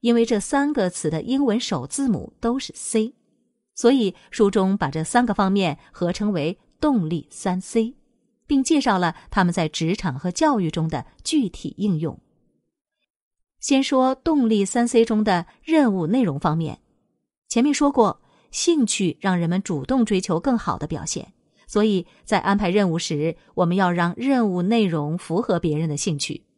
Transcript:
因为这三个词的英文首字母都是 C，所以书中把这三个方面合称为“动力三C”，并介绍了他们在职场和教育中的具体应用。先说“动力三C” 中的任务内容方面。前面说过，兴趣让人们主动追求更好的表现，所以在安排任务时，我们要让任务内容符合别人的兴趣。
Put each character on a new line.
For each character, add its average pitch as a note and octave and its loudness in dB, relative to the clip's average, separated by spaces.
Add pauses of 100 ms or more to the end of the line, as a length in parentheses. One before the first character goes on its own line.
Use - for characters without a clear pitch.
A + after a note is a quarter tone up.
因 A#3 2
为 A#3 4
这 A3+ 0
三 C#4+ -2
个 G#3 0
词 - -4
的 D#3+ -4
英 C4+ -2
文 A#3 0
首 B2+ -6
字 C#4 -4
母 E3 -4
都 A#3+ -2
是 - -10
C， A3+ -4 (600)
所 A#3+ 4
以 A3+ 2 (160)
书 G3+ 2
中 F#3+ 2
把 E3+ -2
这 D#3+ -4
三 B3 2
个 G#3+ 0
方 F#3+ 0
面 F#3 0 (140)
合 F3 -2
称 G#3 -2
为 E3 -2 (220)
“动 A#3 0
力 E3+ -6
三 F#3 -4
C”， A3+ -2 (520)
并 C4+ 2
介 D#4 2
绍 G#3+ 2
了 F3 0 (160)
他 F#3+ 2
们 F3 2
在 E3 0
职 E3 -2
场 D3+ -6
和 F3+ -4
教 C#4+ 2
育 E3+ 0
中 D#3+ -2
的 D#3 -6 (180)
具 C4+ 0
体 - -12
应 F#3+ 0
用。 D#3 -6 (1400)
先 C4+ 2
说 C4 2
“动 C#4+ 0
力 G#3+ 2
三 A#3 0
C” A#3 4
中 A3 0
的 F#3 0 (160)
任 D4 4
务 F3 -2
内 A#3+ 2
容 D#3 -2
方 D#3 0
面。 E3 -6 (680)
前 A#3 2
面 D4 4
说 C#4+ 2
过， G#3+ 2 (280)
兴 D#4 2
趣 F#3+ -2
让 F#3 0
人 E3+ 0
们 F#3 0
主 D3+ -6
动 B3+ 0
追 G3 0
求 E3+ -2
更 B3+ 0
好 - -4
的 - -8
表 C3 -8
现， - -10 (360)
所 G#3 2
以 G3 2 (200)
在 G3 0
安 G3+ 0
排 G3+ 0
任 F#3+ 2
务 E3 -2
时， D#3+ -4 (180)
我 F3+ 2
们 F3 0
要 F#3+ 2
让 F3 0
任 B3 0
务 F3+ -2
内 A3 2
容 D#3+ -2
符 F3+ -4
合 E3+ 0
别 D3+ 0
人 D#3+ -2
的 D3 -4
兴 D3+ -4
趣。 - -8 (120)